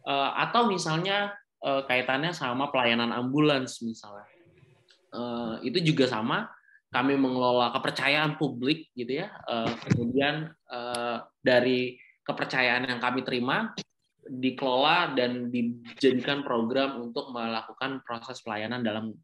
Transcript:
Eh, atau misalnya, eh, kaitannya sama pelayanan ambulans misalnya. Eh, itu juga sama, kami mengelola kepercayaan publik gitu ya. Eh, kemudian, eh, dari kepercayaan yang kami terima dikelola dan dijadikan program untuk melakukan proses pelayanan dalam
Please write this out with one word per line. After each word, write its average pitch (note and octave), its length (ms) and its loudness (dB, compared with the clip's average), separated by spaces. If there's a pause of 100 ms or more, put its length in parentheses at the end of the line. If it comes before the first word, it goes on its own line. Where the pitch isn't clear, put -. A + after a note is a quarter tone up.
Eh, C#3 300 0 (100)
atau G#3+ 320 4
misalnya, F#3 640 0 (240)
eh, C3+ 240 0
kaitannya C3 480 0
sama C#3 400 -2
pelayanan A#2 400 2
ambulans C3 720 2
misalnya. G#2 400 -10 (880)
Eh, A#2 560 -6
itu - 160 0
juga C3+ 240 4
sama, C#3 400 -2 (400)
kami C3+ 320 2
mengelola B2 560 4
kepercayaan C#3+ 640 0
publik C#3 560 -2
gitu B2 240 -4
ya. G3+ 80 -8 (160)
Eh, A#2 280 -2 (200)
kemudian, C#3 560 0
eh, A#2+ 680 -6 (280)
dari B2+ 560 4 (240)
kepercayaan B2+ 640 0
yang A#2+ 120 -2
kami B2 200 0
terima C3 560 -2 (480)
dikelola C3+ 880 2
dan B2 400 0
dijadikan B2+ 920 0
program A#2+ 600 0
untuk B2 320 -8
melakukan A#2 680 -6
proses A#2+ 360 -10
pelayanan A2 400 -4
dalam A2 320 -4 (120)